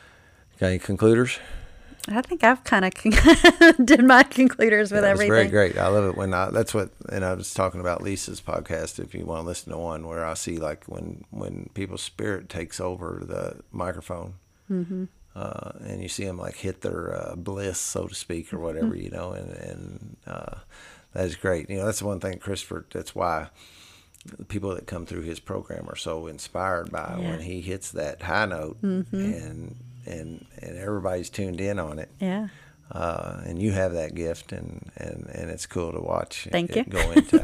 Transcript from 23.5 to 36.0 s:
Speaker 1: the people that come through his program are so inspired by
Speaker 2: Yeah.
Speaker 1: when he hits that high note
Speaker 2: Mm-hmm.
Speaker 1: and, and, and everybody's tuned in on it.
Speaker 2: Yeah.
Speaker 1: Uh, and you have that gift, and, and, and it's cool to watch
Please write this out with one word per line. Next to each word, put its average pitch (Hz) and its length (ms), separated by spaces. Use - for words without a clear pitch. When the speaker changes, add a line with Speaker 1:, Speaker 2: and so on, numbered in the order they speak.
Speaker 1:
the - 80
people 98 300
that - 120
come 87 200
through 87 140
his 82 180
program - 500
are 50 60
so 82 320
inspired 87 640
by 82 280
Speaker 2:
Yeah. 87 120
Speaker 1:
when 80 100
he 87 200
hits 92 300
that 76 320
high 92 220
note 80 380
Speaker 2:
Mm-hmm. 190 320
Speaker 1:
and, 196 600
and, 80 380
and 85 200
everybody's 92 540
tuned 92 300
in 101 180
on 76 200
it. - 100
Speaker 2:
Yeah. 196 280
Speaker 1:
Uh, 85 540
and 85 140
you 104 120
have 95 220
that 80 200
gift, 82 380
and, - 440
and, 50 380
and 85 160
it's 82 160
cool 85 260
to 85 80
watch - 520